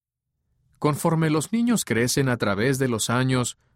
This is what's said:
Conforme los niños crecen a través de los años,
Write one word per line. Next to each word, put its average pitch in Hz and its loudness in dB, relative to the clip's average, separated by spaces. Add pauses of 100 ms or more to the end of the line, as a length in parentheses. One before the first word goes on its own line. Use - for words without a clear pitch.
(800)
Conforme 160 0
los 151 -2
niños 233 0
crecen 127 0
a 123 0
través 110 0
de 135 0
los 117 -2
años, 127 0 (180)